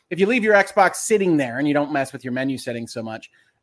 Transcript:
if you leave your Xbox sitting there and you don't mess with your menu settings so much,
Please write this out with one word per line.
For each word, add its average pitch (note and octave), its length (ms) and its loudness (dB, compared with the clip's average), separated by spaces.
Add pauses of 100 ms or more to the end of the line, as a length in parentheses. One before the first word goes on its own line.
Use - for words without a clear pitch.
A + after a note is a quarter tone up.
(100)
if F3 100 -2
you F#3+ 60 4
leave A#3 180 2
your G#3+ 100 4
Xbox G3 420 4
sitting G3 400 2
there B2+ 220 -2
and D3 80 -2
you D3 80 2
don't D3 180 -2
mess C#3 200 -4
with B2+ 120 -14
your B2 80 -6
menu C3 240 -4
settings A#2 360 -8
so A#2 100 -10
much, A2+ 280 -12 (320)